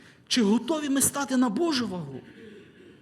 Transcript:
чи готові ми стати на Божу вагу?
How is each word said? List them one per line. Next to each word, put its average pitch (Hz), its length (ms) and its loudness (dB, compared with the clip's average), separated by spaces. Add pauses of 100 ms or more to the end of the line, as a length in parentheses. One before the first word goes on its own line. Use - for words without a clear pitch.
(280)
чи 247 160 2
готові 240 460 2
ми 269 120 2
стати 269 360 0
на 254 120 4
Божу 254 380 0
вагу? 147 340 -8 (800)